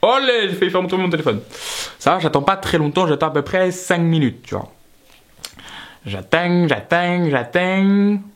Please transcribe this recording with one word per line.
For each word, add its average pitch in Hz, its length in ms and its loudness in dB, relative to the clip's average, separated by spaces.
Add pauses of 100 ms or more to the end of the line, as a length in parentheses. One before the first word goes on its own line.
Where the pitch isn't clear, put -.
Olé, 240 460 2
j'ai 175 60 -4
failli 185 160 0
faire 185 160 0
tomber 185 160 -2
mon 180 60 0
téléphone. 143 320 -2 (580)
Ça 151 160 2
va, 185 40 -2
j'attends 151 220 0
pas 190 160 2
très 190 220 -2
longtemps, 151 260 2
j'attends 160 220 0
à 156 40 -2
peu 147 120 0
près 185 280 0
cinq 180 280 -2
minutes, 165 440 2
tu - 120 -12
vois. - 160 -8 (1300)
J'attends, 170 640 0
j'attends, 175 640 0
j'attends. 190 880 2 (180)